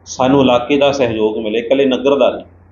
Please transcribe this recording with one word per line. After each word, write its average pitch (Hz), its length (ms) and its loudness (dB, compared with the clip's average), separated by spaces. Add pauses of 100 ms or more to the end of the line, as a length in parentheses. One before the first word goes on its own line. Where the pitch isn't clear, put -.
ਸਾਨੂੰ 135 360 0
ਇਲਾਕੇ 127 380 2
ਦਾ 139 140 2
ਸਹਿਯੋਗ 110 460 -2
ਮਿਲੇ, 110 200 -6
ਇਕੱਲੇ 131 260 0
ਨਗਰ 127 340 0
ਦਾ 113 120 2
ਨਹੀਂ, - 160 -10 (260)